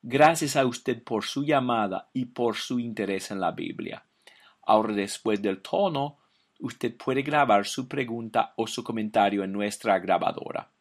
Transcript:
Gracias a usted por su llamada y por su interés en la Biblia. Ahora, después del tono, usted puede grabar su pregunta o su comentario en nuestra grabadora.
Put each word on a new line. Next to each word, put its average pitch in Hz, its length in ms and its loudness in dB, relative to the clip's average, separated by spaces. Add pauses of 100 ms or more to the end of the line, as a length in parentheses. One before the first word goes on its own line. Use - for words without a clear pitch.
Gracias 151 520 4
a 139 100 4
usted 120 380 -2
por 107 220 -2
su - 200 -4
llamada 120 680 0
y 127 140 -4
por 117 280 -2
su - 240 -4
interés 104 540 -4
en 98 80 -4
la 85 100 0
Biblia. 82 540 -10 (580)
Ahora, 107 320 4
después 101 480 -2
del 95 200 -2
tono, 151 560 -2 (420)
usted - 360 -6
puede 135 260 -2
grabar 135 440 4
su 131 220 -6
pregunta 117 680 -2
o 113 140 -2
su - 160 -8
comentario 104 580 2
en 98 80 -4
nuestra 104 480 0
grabadora. - 720 -2 (100)